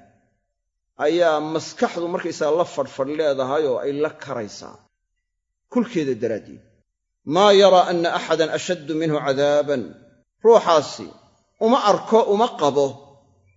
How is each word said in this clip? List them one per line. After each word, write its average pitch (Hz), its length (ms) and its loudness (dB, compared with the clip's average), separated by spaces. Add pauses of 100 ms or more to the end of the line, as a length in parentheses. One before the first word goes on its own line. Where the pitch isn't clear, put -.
(1000)
ayaa 156 420 2
maskaxdu 160 680 -4
markaysaa 165 480 -4
la 170 100 2
fadhfadh 135 460 -6
leedahay 147 560 -2
oo 123 160 -2
ay 143 100 -4
la 147 180 -2
karaysaa 127 680 -12 (960)
kulkeeda 160 420 -2
daraaddeed. 107 480 -8 (640)
Maa 196 260 4
yaraa 190 360 6
anna 170 260 0
axadan 160 360 -2
ashaddu 156 440 -6
minhu 156 240 -2
cadaaban, 143 640 0 (600)
ruuxaasi 170 600 4 (540)
uma 247 260 2
arko, 220 320 2 (100)
uma 208 200 0 (100)
qabo, 139 280 2 (720)